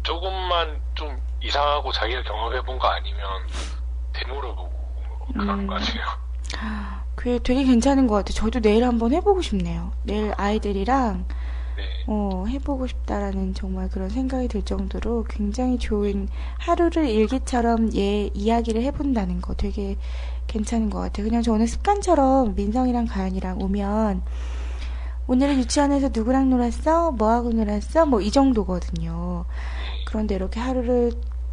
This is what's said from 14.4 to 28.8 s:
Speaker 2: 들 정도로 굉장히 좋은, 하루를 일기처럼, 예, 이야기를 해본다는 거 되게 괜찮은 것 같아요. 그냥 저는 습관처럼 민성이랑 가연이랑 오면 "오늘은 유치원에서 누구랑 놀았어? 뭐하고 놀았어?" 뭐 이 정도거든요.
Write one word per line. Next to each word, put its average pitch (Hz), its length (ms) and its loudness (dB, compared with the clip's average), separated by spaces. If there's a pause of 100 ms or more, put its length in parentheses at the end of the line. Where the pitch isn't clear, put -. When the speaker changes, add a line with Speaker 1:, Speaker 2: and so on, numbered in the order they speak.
Speaker 2:
들 202 140 -2
정도로 196 680 -2
굉장히 240 500 -2
좋은, 202 500 0 (300)
하루를 339 500 2
일기처럼, 226 880 2
예, 202 360 0
이야기를 226 500 2
해본다는 233 600 0
거 185 120 -4
되게 196 420 -2 (500)
괜찮은 220 420 0
것 180 120 -2
같아요. 196 260 -2
그냥 233 160 2
저는 226 240 4
습관처럼 269 880 4
민성이랑 240 520 2
가연이랑 185 540 -2
오면 202 640 0 (1040)
"오늘은 269 320 4
유치원에서 277 560 2
누구랑 254 360 4
놀았어? 302 600 2
뭐하고 233 400 2
놀았어?" 220 540 2
뭐 240 160 4
이 208 80 0
정도거든요. 180 1120 0 (600)